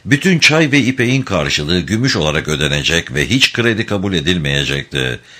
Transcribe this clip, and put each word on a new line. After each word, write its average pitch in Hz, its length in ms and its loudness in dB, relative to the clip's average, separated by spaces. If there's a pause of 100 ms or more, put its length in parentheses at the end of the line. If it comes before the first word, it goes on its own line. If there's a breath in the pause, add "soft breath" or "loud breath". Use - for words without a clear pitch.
Bütün 151 340 2
çay 151 340 2
ve 139 80 4
ipeğin 123 420 0
karşılığı 80 580 0
gümüş 113 360 0
olarak 76 320 0
ödenecek 73 680 -2
ve 73 160 0
hiç 131 220 2
kredi 113 340 0
kabul 98 260 -2
edilmeyecekti. 71 1080 -2 (200 loud breath)